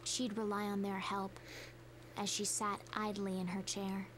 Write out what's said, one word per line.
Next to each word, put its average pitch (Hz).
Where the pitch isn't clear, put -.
She'd 233
rely 208
on 202
their 196
help 190
as 202
she 208
sat 202
idly 202
in 185
her 185
chair 190